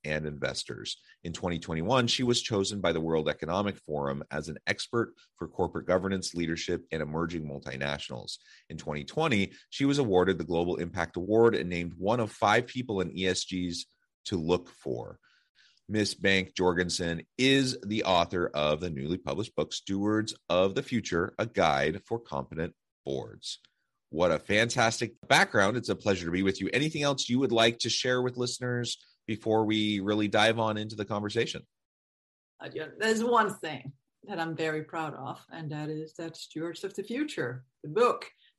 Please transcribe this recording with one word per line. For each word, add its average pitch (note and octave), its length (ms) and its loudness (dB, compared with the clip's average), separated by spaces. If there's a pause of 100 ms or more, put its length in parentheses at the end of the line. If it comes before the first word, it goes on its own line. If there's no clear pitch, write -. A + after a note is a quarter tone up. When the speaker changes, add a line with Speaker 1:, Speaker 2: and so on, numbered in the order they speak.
Speaker 1:
and D2+ 220 -2
investors. C2 680 -8 (260)
In E2+ 100 -8
twenty E2+ 280 -4
twenty-one, A2 480 0
she B2+ 160 0
was A#2+ 180 2
chosen G2+ 380 -2
by F2 120 2
the E2 80 0
World D#2+ 280 0
Economic F2+ 500 -2
Forum C#2+ 540 -4
as D#2 160 -6
an D2 180 -10
expert - 480 -4 (220)
for E2 100 -8
corporate E2+ 400 -4
governance, F#2 480 0
leadership, E2+ 560 -2
and D#2+ 100 -4
emerging D#2+ 480 -4
multinationals. C2+ 880 -8 (320)
In D#2+ 60 -12
twenty D2 280 -6
twenty, A#2+ 480 0 (180)
she - 140 -2
was C#3 140 4
awarded F#2 400 4
the E2 60 -4
Global E2+ 320 0
Impact E2+ 400 -4
Award G#2+ 380 6
and E2+ 160 -2
named F2 260 -4
one G2+ 220 0
of G#2+ 140 -2
five A#2 340 4
people A#2+ 340 -4
in E2+ 160 -2
E F#2 120 0
S F#2 160 0
Gs F2+ 420 -4 (380)
to G2+ 120 -2
look F2 320 2
for. A#1 520 -10 (720)
Miss G#2 240 0
Bengt F#2+ 400 2
Jorgensen F2 680 0 (160)
is C3 440 4
the G#2 220 -2
author F2 480 2
of D2+ 260 0
the F2 120 -6
newly D2 260 -4
published D#2 400 -6
book, D2+ 160 -2
Stewards G#2+ 640 0 (160)
of F#2 240 4
the B2 80 -2
Future, G2 560 0
A A2+ 80 0
Guide D#2+ 580 2
for A#2 160 -4
Competent D2+ 540 -6 (320)
Boards. B1 540 -8 (500)
What E2+ 200 4
a D2+ 80 2
fantastic A2+ 760 2 (140)
background. B2 500 4
It's A#2 100 -6
a G2 80 2
pleasure F2+ 300 0
to E2+ 40 -2
be F#2 120 2
with F#2+ 180 2
you. F#2+ 140 -2
Anything D3+ 300 0
else C#3 260 0
you B2 80 2
would B2+ 140 2
like A#2 260 4
to A#2 100 -2
share B2+ 320 0
with B2 160 -2
listeners B2 640 -4 (280)
before A2 380 2
we G#2+ 360 2
really G#2 280 2
dive A2 300 4
on A2 180 0
into G#2+ 180 -8
the G#2 120 -6
conversation? G#2 560 -2 (960)
Speaker 2:
Uh, C#3 140 -12
yeah, D#3 140 -8 (100)
there's A3 260 2
one A3 300 4
thing D3 380 -8 (320)
that G3 140 -6
I'm E3 160 -4
very D#3 280 -2
proud D#3 320 -6
of, C3 260 -10 (100)
and D#3+ 220 -10
that D3+ 160 -6
is D#3 300 -8
that E3 180 -10
Stewards E3 480 -10
of G3 120 -6
the G3 60 -8
Future, F#3+ 600 -6 (180)
the D3 60 -12
book, A3 420 2 (280)